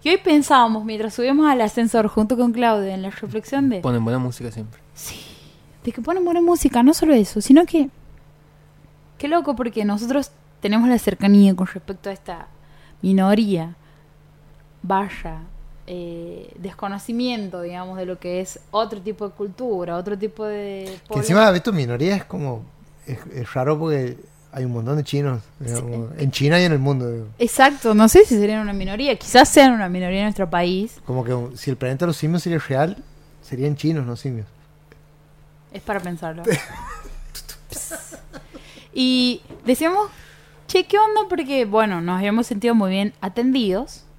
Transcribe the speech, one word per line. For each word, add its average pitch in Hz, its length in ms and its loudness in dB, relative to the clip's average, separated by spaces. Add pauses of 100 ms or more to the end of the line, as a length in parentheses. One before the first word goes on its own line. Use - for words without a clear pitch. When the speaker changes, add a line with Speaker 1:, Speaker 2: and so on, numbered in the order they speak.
Speaker 1:
Y 302 80 0
hoy 381 80 4
pensábamos, 254 640 4
mientras 220 300 -6
subíamos 285 360 2
al 254 120 2
ascensor 220 460 2
junto 214 280 0
con 240 160 2
Claudia, 214 400 0
en 190 80 -6
la 190 100 -8
reflexión 220 600 -4
de 196 100 -4
Speaker 2:
Ponen 120 240 0
buena 120 140 -2
música 123 320 -6
siempre. 110 300 -14 (140)
Speaker 1:
Sí, - 240 -16 (640)
de 240 100 -6
que 240 100 -10
ponen 349 240 -2
buena 349 160 2
música, 330 400 2
no 269 100 8
solo 311 220 4
eso, 214 260 2
sino 302 240 8
que... 311 240 0 (1300)
Qué 285 120 -8
loco, 302 260 0
porque 226 300 -4
nosotros 233 460 -2 (300)
tenemos 220 280 2
la 247 100 4
cercanía 196 560 6
con 185 120 -2
respecto 190 420 -12
a 196 60 -10
esta 175 320 -14 (560)
minoría, 190 720 2 (1080)
vaya, 185 580 -6 (460)
eh, 170 720 -12
desconocimiento, 202 1040 -8
digamos, 180 380 -12
de 185 80 -8
lo 180 120 -10
que 180 220 -6
es - 200 -12 (100)
otro 214 320 -4
tipo 208 260 -8
de 190 60 -14
cultura, 190 640 -6
otro 190 200 -6
tipo 208 300 -8
de 202 380 -10 (180)
Speaker 3:
Que - 60 -20
Speaker 1:
pueblo. 139 140 -2
Speaker 3:
encima, 202 280 6
¿ves? 175 120 0
Tu - 80 -2
minoría 147 460 0
es 175 80 -6
como... 131 400 -8 (420)
es, 131 120 -10 (160)
es 120 180 -10
raro 139 260 -2
porque 139 380 -2 (360)
hay 131 120 -6
un 123 80 -4
montón 117 240 -4
de 147 80 -2
chinos, 139 380 -4 (160)
digamos, 120 580 -8
Speaker 1:
Sí. 156 80 -4
Speaker 3:
en 139 60 2
China 147 280 2
y 180 60 4
en 170 80 2
el 147 60 2
mundo, 131 340 -2
digo. 113 140 -8 (120)
Speaker 1:
Exacto, 262 540 2
no 214 160 8
sé 381 160 10
si 233 140 2
serían 208 240 0
una 208 100 -6
minoría, 202 440 -2
quizás - 340 6
sean 269 240 8
una 202 160 -2
minoría 180 300 -2
en 208 40 0
nuestro 202 240 -2
país. 180 560 -2
Speaker 3:
Como 127 200 -4
que, 123 100 -2
um, 123 240 -6
si - 120 -8
el 127 60 -2
planeta 135 300 -4
de - 20 0
los 160 80 -2
simios 165 260 -2
sería 170 160 -2
real, 147 380 -2 (460)
serían 143 340 -4
chinos, 151 300 -2
no 120 100 -8
simios. 117 300 -8 (1300)
Speaker 1:
Es 202 80 -16
para 202 180 -4
pensarlo. 170 480 -10
Speaker 3:
<laughs> 214 40 4 (2500)
Speaker 1:
Y 254 480 0 (240)
decíamos, 339 440 0 (580)
"Che, 370 180 0
¿qué 403 140 0
onda?", 427 300 4
porque, 277 360 -2
bueno, 208 360 0
nos 175 180 -2
habíamos 208 280 0
sentido 233 280 -2
muy 196 160 2
bien 196 300 -2
atendidos. 233 840 -2 (140)